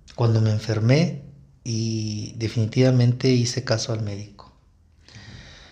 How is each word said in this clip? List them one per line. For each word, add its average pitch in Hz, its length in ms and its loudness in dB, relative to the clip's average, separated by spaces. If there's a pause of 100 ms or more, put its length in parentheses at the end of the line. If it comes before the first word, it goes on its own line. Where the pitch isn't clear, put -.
(160)
Cuando 113 260 2
me 110 100 2
enfermé 113 720 0 (400)
y 110 720 -6
definitivamente 123 920 2
hice 123 340 0
caso 113 300 -2
al 110 100 -4
médico. 104 480 -12 (1200)